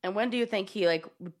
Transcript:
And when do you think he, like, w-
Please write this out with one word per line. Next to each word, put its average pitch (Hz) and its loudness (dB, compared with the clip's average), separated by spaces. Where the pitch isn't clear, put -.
And 185 -2
when 226 2
do 240 -2
you 233 2
think 196 -2
he, 190 0
like, 165 4
w- 175 -12